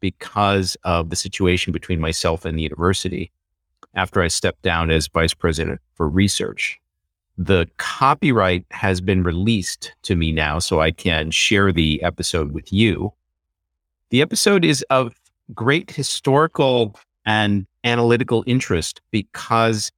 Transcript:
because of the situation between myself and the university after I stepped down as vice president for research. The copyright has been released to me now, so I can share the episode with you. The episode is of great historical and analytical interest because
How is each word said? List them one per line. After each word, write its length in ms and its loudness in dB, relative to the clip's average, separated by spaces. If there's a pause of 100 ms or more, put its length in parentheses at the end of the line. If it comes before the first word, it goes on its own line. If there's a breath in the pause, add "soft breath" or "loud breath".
because 840 0
of 280 -2
the 40 -6
situation 560 0
between 300 -4
myself 420 -2
and 140 -4
the 40 -2
university 720 -2 (600)
after 280 0
I 60 2
stepped 360 -2
down 280 0
as 160 2
vice 260 0
president 460 -2 (140)
for 160 -2
research. 680 -2 (600)
The 400 0
copyright 960 0
has 280 -2
been 240 0
released 800 -2
to 160 0
me 160 0
now, 260 0
so 220 0
I 100 4
can 400 0
share 400 2
the 320 0
episode 480 -2
with 220 -8
you. 400 2 (960)
The 120 4
episode 440 2
is 240 0
of 260 0 (380)
great 380 -2
historical 1040 0 (260)
and 440 0 (160)
analytical 640 2
interest 520 -2 (120)
because 880 0